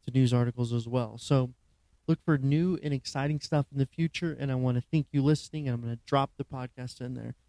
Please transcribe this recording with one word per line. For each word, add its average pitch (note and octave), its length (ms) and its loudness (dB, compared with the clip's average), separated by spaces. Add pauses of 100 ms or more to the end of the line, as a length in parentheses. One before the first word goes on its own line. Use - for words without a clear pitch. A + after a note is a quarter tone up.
to - 80 -8
news B2+ 220 6
articles A#2+ 380 2
as A#2 140 -2
well. A#2 300 -2
So B2+ 380 0 (520)
look D#3+ 160 0
for D#3 140 2
new D3+ 460 2
and D3 100 -2
exciting C#3+ 480 -2
stuff D3 320 0
in C#3 60 -4
the C3+ 80 2
future, E3 520 -4
and C#3 140 -2
I C3 40 0
wanna B2+ 260 2
thank D#3 280 0
you C#3 120 2
listening, D3+ 440 0
and B2+ 80 -2
I'm A#2+ 60 -6
gonna A#2 240 -6
drop C#3 320 2
the C#3+ 80 -6
podcast B2+ 560 -12
in B2+ 140 -8
there A#2+ 200 -10 (140)